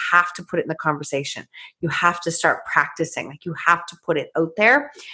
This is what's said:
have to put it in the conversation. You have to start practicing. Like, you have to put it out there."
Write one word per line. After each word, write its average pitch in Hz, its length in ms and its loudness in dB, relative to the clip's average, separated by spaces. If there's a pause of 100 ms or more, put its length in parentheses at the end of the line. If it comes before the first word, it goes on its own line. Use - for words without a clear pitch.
(100)
have 175 220 4
to 180 100 -12
put 175 160 -6
it 156 40 2
in - 60 -8
the 160 60 -4
conversation. 147 720 -4 (340)
You 160 100 -2
have 175 320 2
to 165 100 -2
start - 340 2
practicing. - 600 -2
Like, 147 160 -14
you 170 100 -6 (140)
have 170 180 2
to - 180 -14
put 160 140 2
it 131 180 -4
out 165 200 2
there." 262 340 4 (240)